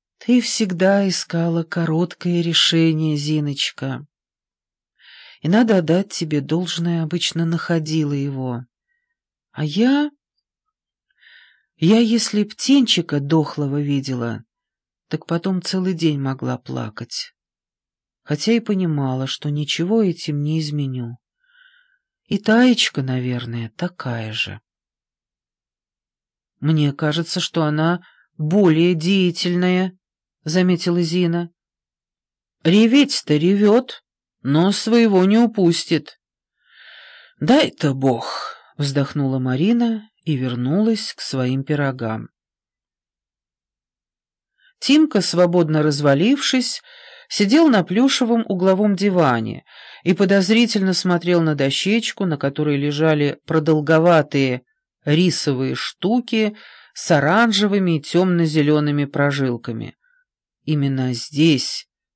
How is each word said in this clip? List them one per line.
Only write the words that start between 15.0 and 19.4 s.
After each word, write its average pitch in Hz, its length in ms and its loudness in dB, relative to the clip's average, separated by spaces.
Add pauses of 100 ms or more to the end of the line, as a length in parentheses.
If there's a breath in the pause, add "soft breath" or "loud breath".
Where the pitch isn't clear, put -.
так - 200 -8
потом 175 360 -4
целый 185 320 -2
день 156 240 0
могла 131 400 -6
плакать. 120 720 -12 (920)
Хотя 151 280 -2
и 233 80 2
понимала, 147 680 -2
что - 220 -8